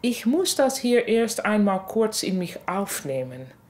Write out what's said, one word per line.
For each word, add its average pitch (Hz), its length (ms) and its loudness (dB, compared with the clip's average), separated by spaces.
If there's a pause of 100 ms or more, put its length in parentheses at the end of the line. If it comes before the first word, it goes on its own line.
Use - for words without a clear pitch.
„Ich 240 240 -2
muss 330 300 2
das 269 240 2
hier 240 300 2
erst 226 360 0
einmal 202 420 4
kurz 220 360 0
in 190 160 -2
mich 175 280 -6
aufnehmen“ 135 800 -6 (240)